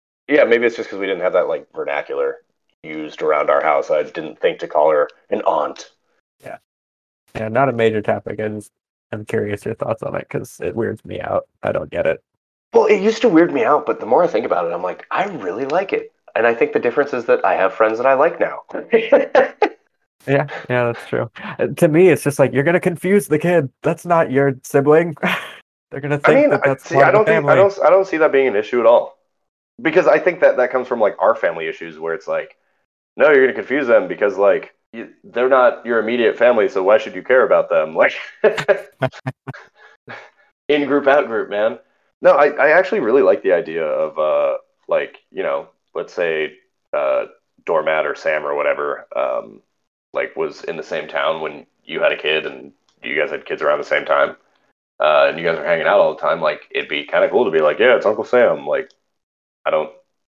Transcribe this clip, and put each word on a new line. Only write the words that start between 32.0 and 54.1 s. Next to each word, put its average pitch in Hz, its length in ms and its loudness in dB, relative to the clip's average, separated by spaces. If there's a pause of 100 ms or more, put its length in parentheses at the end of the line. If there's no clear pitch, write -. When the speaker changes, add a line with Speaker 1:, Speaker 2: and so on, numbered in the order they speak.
Speaker 1:
it's 80 160 -8
like, - 280 -6 (600)
"No, 143 140 4
you're 131 160 6
gonna 117 80 -2
confuse 123 320 -4
them 107 220 4
because, 95 280 -2
like, 98 380 0 (180)
y-, 113 160 -14 (160)
they're 120 240 -4
not 123 380 2
your 117 120 0
immediate 113 380 0
family, 117 320 4
so 95 140 -2
why 104 160 4
should 98 160 -6
you 92 80 -10
care 127 220 4
about 85 260 2
them?" 80 240 0
<laughs> 101 80 0
Like, - 120 0 (280)
<laughs> - 480 0 (1800)
in 143 180 0
group, 139 200 0
out 135 200 2
group, 107 220 -4
man. 104 300 -2 (420)
No, 175 120 4
I, 147 180 4
I 139 200 0
actually 185 300 2
really 127 220 2
like 98 200 2
the 95 100 2
idea 82 320 -2
of, 76 340 -4
uh, 73 400 0 (300)
like, 76 300 -4 (120)
you 92 120 -8
know, 69 260 -6 (260)
let's - 180 -10
say, 80 440 -4 (360)
uh, 67 340 -2 (380)
Doormat 78 420 -2
or 71 80 -4
Sam 76 300 -4
or 73 100 -4
whatever, 73 520 -4 (100)
um, 58 460 -6 (500)
like, 69 240 -6
was 76 280 -8
in 82 120 -10
the 78 60 -12
same 76 260 -10
town 78 320 -4
when 76 260 -12 (180)
you 80 160 -8
had 76 120 2
a 73 40 -4
kid 76 300 -4
and 69 260 -14 (300)
you 62 140 -8
guys 73 140 -2
had 71 160 -10
kids 78 160 -8
around 73 160 0
the 71 60 -8
same 71 200 -2
time, 69 320 0 (640)